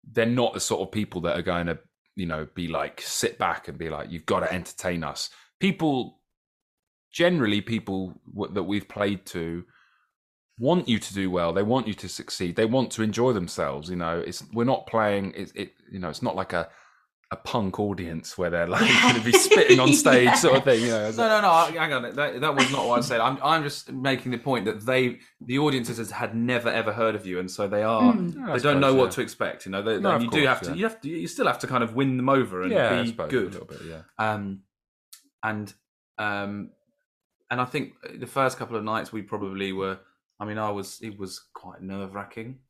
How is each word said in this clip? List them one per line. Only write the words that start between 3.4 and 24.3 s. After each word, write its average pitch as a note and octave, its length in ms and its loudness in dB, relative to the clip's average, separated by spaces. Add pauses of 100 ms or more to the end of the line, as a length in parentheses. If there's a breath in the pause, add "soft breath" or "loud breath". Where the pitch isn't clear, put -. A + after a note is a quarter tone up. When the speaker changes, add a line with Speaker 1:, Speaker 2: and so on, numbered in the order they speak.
Speaker 1:
and C#2+ 80 -14
be D#2+ 120 -6
like, D2 220 -8
"You've E2 140 -10
gotta F2+ 260 0
entertain F2 520 -4
us." - 260 -8 (300 soft breath)
People, D#3 600 -2 (920)
generally C#3 500 2
people G2 580 -6 (140)
w-, G2 200 -6
that G2 100 0
we've G2 240 -4
played G2+ 400 -2
to E2+ 360 -6 (960)
want D#3+ 280 2
you A2+ 120 2
to - 140 -10
do F#2+ 180 -2
well. E2+ 220 0
They G2 100 2
want A#2 240 0
you G#2 80 -4
to F#2 140 -14
succeed. - 460 -6
They A2 100 4
want A#2+ 280 0
to A2 100 -4
enjoy A2 300 2
themselves. E2 560 -4
You F#2 60 -4
know, E2+ 300 -2
it's, - 180 -10 (100)
we're A#2 120 0
not C3 220 0
playing, G2+ 480 0
it, F#2+ 200 -10
it, G2 180 -10 (180)
you G2 80 -10
know, F2+ 100 -6
it's D2+ 120 -10
not G#2 140 -2
like F#2 180 -4
a, E2+ 160 -2 (640 soft breath)
a - 20 -10
punk G2+ 440 -4
audience F2+ 580 -6
where F2 120 0
they're, E2+ 180 0
like, G2+ 200 2
Speaker 2:
Yeah. A#3+ 240 6
Speaker 1:
gonna A#2 140 0
be A#2+ 80 2
spitting D#3+ 460 8
on C3 140 6
Speaker 2:
<laughs> - 120 4
Speaker 1:
stage B2+ 200 8
Speaker 2:
Yeah. B2 100 6
Speaker 1:
sort C3+ 220 6
of C3 60 2
thing, B2 180 6
you A#2+ 60 0
know, A2+ 140 2
Speaker 3:
No, G#2+ 60 -2
Speaker 1:
as A2 100 -4
a A#3 100 0
Speaker 3:
no, G#3+ 140 4
no, G3 100 4
I, E3 200 6
hang D#3+ 220 -2
on. A#2+ 220 -4
That, C3+ 260 -2
that D3 140 2
was C3 160 2
not C3+ 160 0
what A#2+ 120 4
I - 20 0
said. B2 180 0
I'm, C3 240 2
I'm D#3 200 2
just - 280 -8
making C3 400 -2